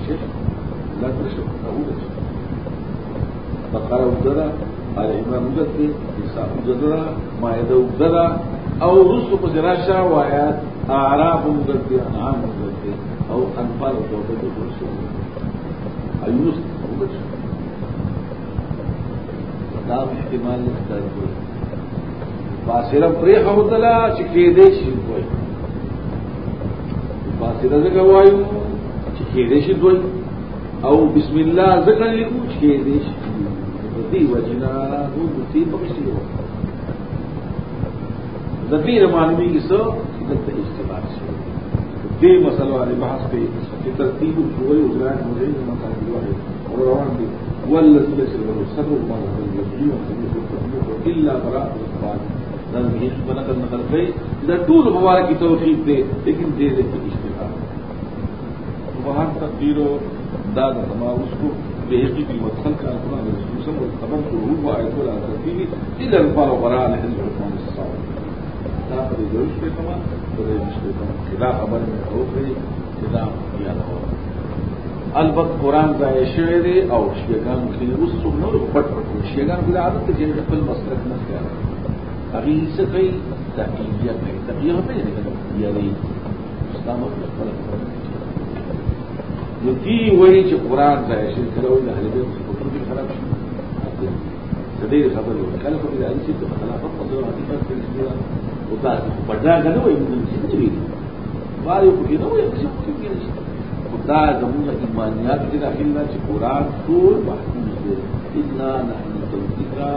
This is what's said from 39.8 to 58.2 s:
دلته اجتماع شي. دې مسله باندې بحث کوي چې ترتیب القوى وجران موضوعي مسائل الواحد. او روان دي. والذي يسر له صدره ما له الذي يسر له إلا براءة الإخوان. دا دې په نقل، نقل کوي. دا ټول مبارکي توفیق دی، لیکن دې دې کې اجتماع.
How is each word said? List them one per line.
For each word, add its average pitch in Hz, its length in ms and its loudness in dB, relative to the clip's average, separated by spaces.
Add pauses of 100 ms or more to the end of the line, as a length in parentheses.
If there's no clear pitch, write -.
دلته 135 220 -2 (100)
اجتماع - 400 -6 (120)
شي. - 140 -8 (920)
دې 180 120 10 (140)
مسله 135 320 2
باندې 123 240 0
بحث 127 280 -2
کوي 117 160 0 (360)
چې 131 160 -4
ترتیب 151 360 0 (100)
القوى 131 380 4
وجران 123 440 2
موضوعي 123 260 0 (160)
مسائل - 380 -4
الواحد. 349 300 -2 (320)
او - 120 -6
روان 131 280 4 (100)
دي. 110 100 -2 (440)
والذي 147 460 8
يسر 127 300 0
له 107 100 -2 (160)
صدره 147 340 0
ما 113 140 -2
له 98 120 -4 (100)
الذي 101 480 -2
يسر - 680 -4 (120)
له - 140 -2 (240)
إلا 151 220 4 (100)
براءة 127 360 -2
الإخوان. 104 420 -4 (520)
دا 123 80 -2
دې 117 280 0 (180)
په 131 120 0
نقل، 131 260 -2
نقل 120 260 -4
کوي. 170 160 4 (420)
دا 175 60 4 (120)
ټول 165 180 10 (120)
مبارکي 180 460 6
توفیق 160 440 4
دی، 143 120 6 (280)
لیکن 165 220 2 (100)
دې 143 180 4
دې 127 140 4
کې - 80 -4 (100)
اجتماع. - 420 -4 (1400)